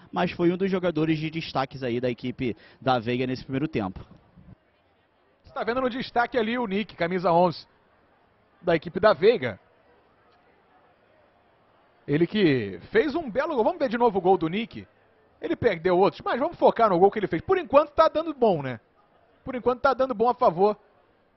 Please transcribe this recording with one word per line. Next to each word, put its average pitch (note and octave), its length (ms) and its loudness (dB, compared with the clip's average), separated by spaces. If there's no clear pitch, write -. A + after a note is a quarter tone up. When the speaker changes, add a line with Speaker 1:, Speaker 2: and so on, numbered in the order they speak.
Speaker 1:
mas F3+ 200 -2
foi F3 200 0
um F#3 60 -2
dos F#3+ 140 -2
jogadores D#3+ 480 0
de D#3 100 -6
destaques C#3 540 -6
aí B2 180 -2
da B2+ 80 -2
equipe B2 480 -6
da B2+ 180 0
Veiga B2 280 -2
nesse B2+ 160 -6
primeiro C3+ 260 -4
tempo. G2+ 320 -6
Speaker 2:
Você - 100 -20
tá B3+ 120 -8
vendo A#3+ 160 -4
no B3+ 100 -2
destaque A#3+ 480 -2
ali A3+ 180 -2
o B3 120 -4
Nick, G3 260 -4
camisa F3 380 -2
onze, F3 340 2
da E3+ 140 2
equipe E3 240 -6
da G#3+ 120 6
Veiga. D3 460 2
Ele D3+ 200 0
que B2+ 540 0
fez B3+ 240 0
um D#4 160 -6
belo C#4+ 240 -4
gol. A3+ 100 0
Vamos E4+ 140 0
ver C#4 120 -2
de A#3 80 -4
novo A3+ 200 2
o - 20 0
gol F3+ 180 4
do D#3+ 100 -2
Nick. E3+ 400 -8
Ele E4 120 -4
perdeu F3+ 440 0
outros, F#3 240 2
mas D#4 180 -4
vamos E4 180 -4
focar A#3 300 4
no F3+ 100 2
gol G3 120 6
que - 80 -6
ele G3 80 -4
fez. D#3+ 160 -4
Por F#4+ 160 2
enquanto D4+ 320 4
tá D#4+ 180 4
dando D#4 240 -2
bom, G#3+ 300 2
né? B2+ 180 -8
Por C4 100 -8
enquanto B3 280 -2
tá C4+ 100 4
dando B3+ 220 0
bom A3 140 2
a A#3+ 60 2
favor G3+ 400 2